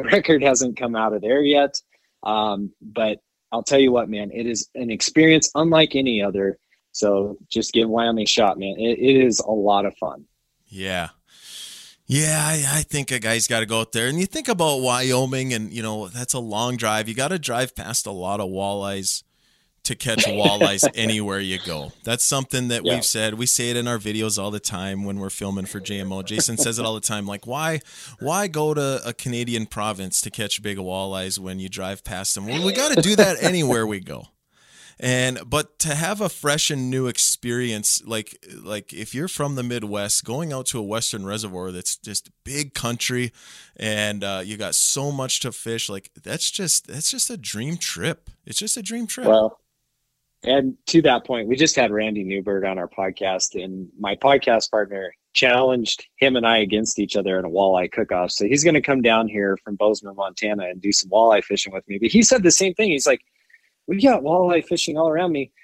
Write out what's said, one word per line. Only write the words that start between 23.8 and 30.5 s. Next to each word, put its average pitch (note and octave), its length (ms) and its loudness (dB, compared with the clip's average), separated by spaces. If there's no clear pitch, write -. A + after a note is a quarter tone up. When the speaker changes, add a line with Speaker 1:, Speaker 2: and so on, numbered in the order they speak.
Speaker 2:
our A#2+ 100 0
videos G#2+ 440 -2
all G#2 100 -4
the G#2 80 -6
time G2 460 -6
when G2 140 -6
we're G2 100 -6
filming G2 360 -6
for G2+ 140 -10
J G2+ 220 -8
M F#2+ 100 -6
O. F#2+ 100 -6
Jason G#2+ 360 -4
says A2+ 200 -2
it A#2 80 -4
all A2 80 -2
the G#2+ 80 -8
time, G#2 240 -4
like, G2+ 220 -10
"Why, D#3 320 -4
why F3+ 280 -2
go D3+ 260 0
to C#3 320 -2
a A#2+ 80 -6
Canadian A#2+ 520 -4
province G2+ 560 -4
to G#2+ 80 -8
catch G2+ 320 -6